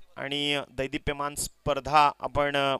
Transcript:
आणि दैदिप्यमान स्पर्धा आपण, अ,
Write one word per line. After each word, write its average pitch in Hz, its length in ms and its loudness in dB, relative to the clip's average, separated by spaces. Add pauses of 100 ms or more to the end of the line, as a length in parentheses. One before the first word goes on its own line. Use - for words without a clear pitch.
(160)
आणि 143 440 -2 (120)
दैदिप्यमान 143 640 -4
स्पर्धा 143 760 2 (100)
आपण, 143 360 0
अ, 139 240 2